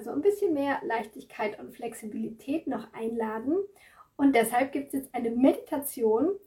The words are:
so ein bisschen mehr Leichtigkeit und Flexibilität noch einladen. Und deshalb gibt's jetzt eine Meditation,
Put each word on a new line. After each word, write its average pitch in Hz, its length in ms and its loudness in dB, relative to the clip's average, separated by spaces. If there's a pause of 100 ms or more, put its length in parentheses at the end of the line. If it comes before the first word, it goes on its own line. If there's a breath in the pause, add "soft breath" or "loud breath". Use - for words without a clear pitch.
so - 60 -8
ein 285 120 -2
bisschen 403 340 2
mehr 277 280 0
Leichtigkeit - 760 -6
und 240 160 -14
Flexibilität 226 880 -6
noch 226 260 -6
einladen. 226 640 -2 (600 soft breath)
Und 277 180 6
deshalb 240 380 2
gibt's - 220 -6
jetzt 269 200 -6
eine 233 160 -2
Meditation, 247 1000 2 (160)